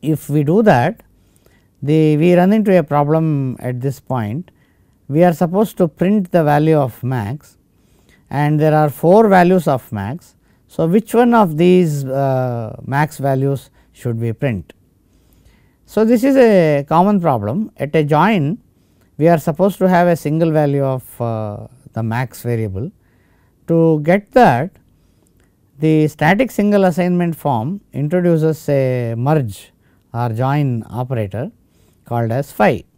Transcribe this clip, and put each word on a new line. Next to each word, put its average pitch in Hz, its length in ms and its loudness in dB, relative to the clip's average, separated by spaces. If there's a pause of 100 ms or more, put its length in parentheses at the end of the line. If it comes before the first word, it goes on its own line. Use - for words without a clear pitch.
If 147 280 -4
we 147 140 0
do 170 180 2
that, 170 400 2 (800)
the, 156 360 2
we 175 160 4
run 180 200 4
into 202 240 2
a 165 60 2
problem 147 760 -2
at 123 220 -8
this 135 180 -6
point. 123 520 -8 (560)
We 147 160 2
are 180 100 4
supposed 180 440 -2
to 180 100 0
print 185 440 -2
the 170 120 2
value 151 340 2
of 135 260 -4
max 123 540 -8 (720)
and 147 300 -2
there 156 140 2
are 151 160 2
four 196 380 4
values 185 400 4
of 135 240 -4
max. 107 440 -8 (320)
So, 165 200 -4
which 202 260 -2
one 233 200 2
of 190 240 2
these, 170 480 2
uh, 127 720 -4 (100)
max 143 340 -4
values 135 500 -2 (220)
should 117 280 -8
we 117 140 -4
print? 113 400 -6 (1120)
So, - 200 -2
this 226 180 2
is 269 120 2
a 180 540 4
common 185 320 2
problem. 143 560 -2
At 147 180 -6
a 160 80 2
join, 156 540 0 (600)
we 151 100 2
are 170 100 4
supposed 180 400 -2
to 185 100 0
have 180 200 4
a 175 80 2
single 160 360 -2
value 143 320 0
of, 131 380 -6
uh, 110 460 -8 (260)
the 113 100 -6
max 117 380 -6
variable. 113 500 -6 (760)
To 165 340 2
get 175 300 -2
that, 170 400 4 (1080)
the 156 280 2
static 190 440 0
single 202 320 2
assignment 175 520 0
form 139 440 -4 (140)
introduces 160 720 -2
a 127 480 -2
merge 127 560 -2 (420)
or 120 160 -4
join 131 600 -2
operator 120 600 -8 (520)
called 117 280 -4
as 135 200 -6
phi. 147 320 -2 (140)